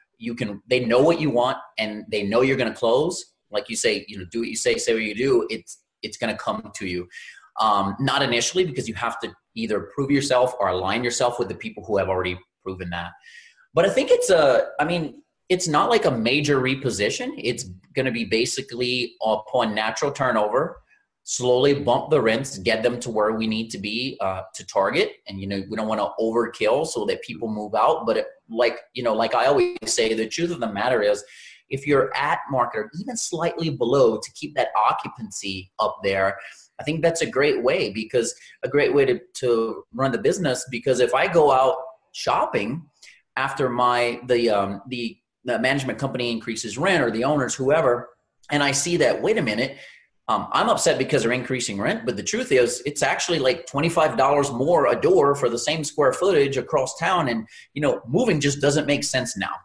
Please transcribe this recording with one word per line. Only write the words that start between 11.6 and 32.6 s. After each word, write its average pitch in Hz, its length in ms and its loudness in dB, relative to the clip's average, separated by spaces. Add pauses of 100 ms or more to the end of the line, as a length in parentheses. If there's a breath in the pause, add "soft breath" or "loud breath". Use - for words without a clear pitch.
who 104 100 0
have 92 140 0
already 92 280 -2 (240)
proven 92 280 -8
that. 87 220 -8 (600 loud breath)
But 170 140 4
I - 20 2
think 277 220 0
it's 480 180 4
a, 147 380 6 (120)
I 147 60 0
mean, 165 380 -4 (260)
it's 180 180 0
not 165 220 2
like 226 160 2
a 156 60 2
major 135 500 2
reposition. 131 800 -2
It's 117 260 -4 (320)
gonna 131 160 0
be 113 140 -4
basically 123 960 -2
upon 110 520 0
natural 110 360 -2
turnover, 123 680 0 (460 soft breath)
slowly 127 480 2
bump 120 380 0
the 151 100 4
rents, 113 380 0
get 110 240 0
them 120 160 0
to 123 100 -8
where 107 220 0
we 110 160 -2
need 110 240 -2
to 104 80 -10
be, 110 420 -6
uh, 95 220 -4 (140)
to 98 100 -16
target. 117 460 0 (160)
And, 98 120 -12
you 95 60 -8
know, 98 240 -4
we 110 60 -6
don't 110 100 -4
wanna 107 220 -2 (100)
overkill 113 640 0
so 113 200 -4
that 95 180 -4
people 113 260 -10
move 107 280 -6
out. 120 300 2
But 110 100 2
it, 104 100 -2 (240)
like, 113 300 0 (140)
you 123 100 -6
know, 110 100 0
like 113 220 0
I 117 100 2
always 349 380 2
say, 220 300 0
the 113 140 -2
truth 170 220 -4
of - 80 -8
the 110 140 -4
matter 113 280 0
is, 104 220 2 (480 loud breath)
if 135 160 -8
you're 139 280 2
at 147 260 -2 (100)
market 120 300 0